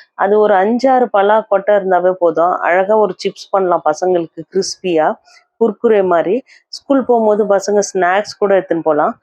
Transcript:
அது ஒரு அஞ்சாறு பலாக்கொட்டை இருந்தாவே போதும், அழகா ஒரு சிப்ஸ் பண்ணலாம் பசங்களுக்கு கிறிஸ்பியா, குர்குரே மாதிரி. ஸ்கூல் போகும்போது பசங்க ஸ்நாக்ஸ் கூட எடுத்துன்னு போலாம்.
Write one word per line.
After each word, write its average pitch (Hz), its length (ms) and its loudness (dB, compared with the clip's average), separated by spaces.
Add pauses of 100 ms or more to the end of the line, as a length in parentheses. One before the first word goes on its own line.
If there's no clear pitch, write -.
(180)
அது 202 220 0
ஒரு 208 160 2
அஞ்சாறு 247 560 2
பலாக்கொட்டை 208 640 0
இருந்தாவே 185 400 0
போதும், 170 460 0
அழகா 190 360 0
ஒரு 196 220 0
சிப்ஸ் - 320 -10
பண்ணலாம் 175 360 0
பசங்களுக்கு 170 600 -4
கிறிஸ்பியா, 180 600 -2 (480)
குர்குரே 220 480 0
மாதிரி. 170 300 0 (400)
ஸ்கூல் 269 320 -2
போகும்போது 220 420 2
பசங்க 202 380 0
ஸ்நாக்ஸ் 185 540 -2
கூட 202 140 0
எடுத்துன்னு 175 340 -2
போலாம். 160 360 0